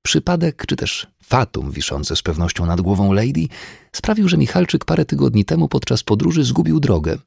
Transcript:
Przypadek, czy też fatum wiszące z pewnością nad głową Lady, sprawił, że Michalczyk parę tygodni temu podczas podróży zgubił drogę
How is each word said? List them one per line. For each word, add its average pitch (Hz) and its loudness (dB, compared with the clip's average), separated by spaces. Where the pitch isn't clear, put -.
Przypadek, 170 -2
czy - -4
też - -6
fatum 71 -2
wiszące 73 -6
z - -2
pewnością 85 -2
nad 87 0
głową 98 2
Lady, 135 0
sprawił, 214 0
że 175 2
Michalczyk 160 0
parę - 2
tygodni 123 2
temu 156 2
podczas - -2
podróży 156 2
zgubił 156 2
drogę 85 2